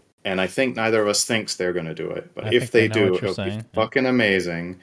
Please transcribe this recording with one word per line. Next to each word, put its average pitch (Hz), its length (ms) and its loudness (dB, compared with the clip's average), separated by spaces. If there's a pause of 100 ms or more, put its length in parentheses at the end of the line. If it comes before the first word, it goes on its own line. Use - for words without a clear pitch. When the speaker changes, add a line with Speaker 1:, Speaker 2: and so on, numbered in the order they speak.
(260)
Speaker 1:
and 95 160 0
I 92 40 0
think 127 300 -2
neither 113 240 2
of 104 80 2
us 101 160 2
thinks 110 320 -2
they're 90 160 -2
gonna 82 220 -4
do 85 160 -8
it, - 240 -10
but - 100 -10
Speaker 2:
I 110 80 -4
Speaker 1:
if 123 160 4
Speaker 2:
think 110 240 4
I - 20 0
Speaker 1:
they 110 60 2
Speaker 2:
know 101 60 4
Speaker 1:
do, 92 60 4
Speaker 2:
what 90 100 -2
you're 95 80 -2
Speaker 1:
it'll 98 140 -4
be 98 60 -4
Speaker 2:
saying. 110 100 -6
Yeah. - 220 -4
Speaker 1:
fucking 127 240 0
amazing, 92 760 0